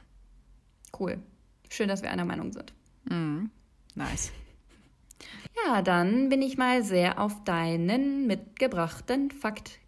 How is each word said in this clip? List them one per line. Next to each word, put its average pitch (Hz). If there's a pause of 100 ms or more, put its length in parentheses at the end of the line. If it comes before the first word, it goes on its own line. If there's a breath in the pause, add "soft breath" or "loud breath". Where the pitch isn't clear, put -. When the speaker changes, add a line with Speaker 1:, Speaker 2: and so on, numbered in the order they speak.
(1000)
Speaker 1:
Cool. 185 (480)
Schön, 208
dass 196
wir -
einer 180
Meinung -
sind. - (360)
Speaker 2:
Mhm. 170 (440)
Nice. - (1300 loud breath)
Speaker 1:
Ja, 226
dann 185
bin 277
ich 262
mal 254
sehr 185
auf 208
deinen 190
mitgebrachten 208
Fakt -